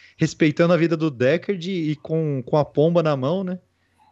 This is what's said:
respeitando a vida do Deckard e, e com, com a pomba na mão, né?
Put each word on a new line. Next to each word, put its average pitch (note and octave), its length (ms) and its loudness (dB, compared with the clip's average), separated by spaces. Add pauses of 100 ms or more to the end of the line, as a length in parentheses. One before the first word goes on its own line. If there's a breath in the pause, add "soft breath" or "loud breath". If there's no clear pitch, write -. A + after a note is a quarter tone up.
(180)
respeitando E3 560 2
a E3+ 40 4
vida E3 180 0
do D#3+ 160 -2
Deckard D#3+ 580 -2
e, D#3+ 220 -2
e C#3+ 60 -4
com, D#3 480 -4
com D#3 120 0
a C#3+ 80 4
pomba E3 380 2
na D3+ 140 0
mão, E3 280 -2
né? F3+ 140 -8 (520)